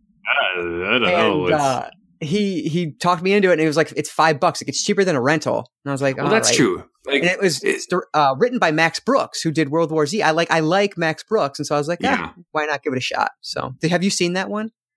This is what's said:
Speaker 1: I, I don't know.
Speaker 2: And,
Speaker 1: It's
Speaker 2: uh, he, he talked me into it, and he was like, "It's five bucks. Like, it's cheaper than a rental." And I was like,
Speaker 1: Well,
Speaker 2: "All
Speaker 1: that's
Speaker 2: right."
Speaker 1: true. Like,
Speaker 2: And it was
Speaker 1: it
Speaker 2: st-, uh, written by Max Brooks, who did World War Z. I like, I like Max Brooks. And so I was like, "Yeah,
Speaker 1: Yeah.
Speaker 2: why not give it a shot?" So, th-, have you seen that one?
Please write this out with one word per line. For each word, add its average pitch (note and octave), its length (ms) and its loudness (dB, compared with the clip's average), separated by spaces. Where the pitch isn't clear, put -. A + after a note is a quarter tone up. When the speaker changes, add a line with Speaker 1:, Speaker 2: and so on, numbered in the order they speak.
Speaker 1:
I, A2 320 0
I F2 40 -2
don't F2 380 0
know. A2+ 440 2
Speaker 2:
And, - 80 2
Speaker 1:
It's D3 100 2
Speaker 2:
uh, C3+ 260 -2
he, F#3 440 -2
he D#3+ 300 -2
talked F3 300 0
me F#3+ 100 2
into G3 160 4
it, F3+ 40 6
and D#3 80 4
he D#3+ 60 4
was D3 100 0
like, D#3 180 2
"It's D3+ 140 -4
five D#3 300 2
bucks. F3 220 0
Like, B2+ 80 -8
it's - 140 -4
cheaper G3+ 200 2
than F3+ 120 2
a B2 60 0
rental." B2 500 0
And C#3 60 -4
I - 20 -2
was C3+ 80 -4
like, C3+ 160 0
Speaker 1:
Well, C#3+ 80 -4
Speaker 2:
"All C#3+ 60 0
Speaker 1:
that's A3 180 4
Speaker 2:
right." - 80 4
Speaker 1:
true. F#2+ 260 2
Like, C#3 180 0
Speaker 2:
And F3+ 80 2
it F#3 80 -4
was F3 240 0
Speaker 1:
it - 180 -2
Speaker 2:
st-, - 220 -4
uh, C#3+ 240 2
written B3 220 0
by F3 120 2
Max D#3+ 280 0
Brooks, B3 420 -2
who E3 100 -2
did D3 180 0
World D#3+ 200 0
War D#3 160 0
Z. F#3 160 -2
I D#3 100 2
like, E3 200 -2
I D#3+ 80 4
like F#3+ 380 0
Max D#3+ 260 -2
Brooks. F#3 340 -2
And D3 80 -6
so - 100 -4
I - 40 2
was D3 80 -2
like, E3+ 140 -6
"Yeah, C4 180 0
Speaker 1:
Yeah. D#3+ 100 -8
Speaker 2:
why D3+ 140 -2
not D3 180 -4
give C#3 100 -2
it B2+ 40 -2
a B2+ 40 -2
shot?" - 300 -4
So, - 400 -8
th-, D#3+ 80 0
have F3+ 140 0
you G3 80 0
seen F3 220 -2
that F#3+ 160 -4
one? G#3+ 220 -6